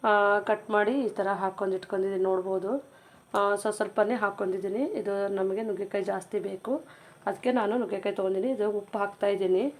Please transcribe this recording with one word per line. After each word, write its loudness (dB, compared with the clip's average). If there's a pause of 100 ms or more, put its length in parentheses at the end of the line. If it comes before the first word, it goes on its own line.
ಆ, 6
ಕಟ್ -2
ಮಾಡಿ 4
ಈ 0
ಥರ -2
ಹಾಕ್ಕೊಂಡು -2
ಇಟ್ಕೊಂಡಿದ್ದೀನಿ, -2
ನೋಡ್ಬೋದು. 0 (640)
ಆ, 2
ಸ್ವ-, -2
ಸ್ವಲ್ಪನೇ 0
ಹಾಕ್ಕೊಂಡಿದ್ದೀನಿ, -2
ಇದು -2
ನಮಗೆ -2
ನುಗ್ಗೆಕಾಯಿ -4
ಜಾಸ್ತಿ -4
ಬೇಕು, -4 (420)
ಅದಕ್ಕೆ 0
ನಾನು 0
ನುಗ್ಗೆಕಾಯಿ -2
ತೊಗೊಂಡಿದ್ದೀನಿ. 0
ಇದು 0
ಉಪ್ಪು -4
ಹಾಕ್ತಾಯಿದ್ದೀನಿ. 2